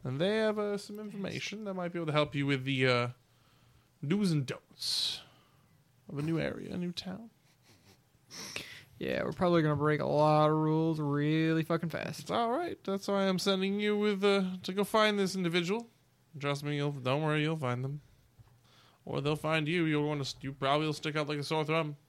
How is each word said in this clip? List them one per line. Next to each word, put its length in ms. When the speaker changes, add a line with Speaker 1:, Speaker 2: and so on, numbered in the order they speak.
Speaker 1:
And 160
they 180
have, 220
uh, 180
some 220
information 640
that 100
might 200
be 60
able 80
to 40
help 240
you 100
with 200
the, 220
uh, 200
do's 260
and 140
don'ts 760
of 80
a 20
new 180
area, 340
a 40
new 140
town. 380
Speaker 2:
Yeah, 240
we're 80
probably 300
gonna 160
break 240
a 40
lot 440
of 80
rules 420
really 640
fucking 260
fast. 320
Speaker 1:
It's 100
all 200
right. 320
That's 240
why 160
I'm 160
sending 400
you 180
with, 260
uh, 200
to 100
go 100
find 340
this 180
individual. 520
Trust 240
me, 140
you'll, 160
don't 280
worry, 220
you'll 140
find 260
them, 180
or 160
they'll 140
find 320
you. 180
You'll 220
wanna, 180
you 100
probably 360
will 60
stick 220
out 140
like 80
a 60
sore 200
thumb. 320